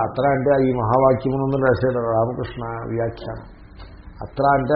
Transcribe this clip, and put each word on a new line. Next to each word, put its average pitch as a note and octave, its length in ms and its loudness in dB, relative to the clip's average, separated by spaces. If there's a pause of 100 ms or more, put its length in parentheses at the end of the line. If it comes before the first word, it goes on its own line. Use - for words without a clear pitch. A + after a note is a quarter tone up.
అత్ర B2+ 160 -4 (120)
అంటే C3 180 2 (140)
ఈ - 20 2 (120)
మహావాక్యమునందు C3+ 840 2
రాశాడు B2+ 340 2 (160)
రామకృష్ణ A#2+ 480 -2 (300)
వ్యాఖ్యానం. A#2 520 -6 (800)
అత్ర - 180 -4 (140)
అంటే C3 180 -2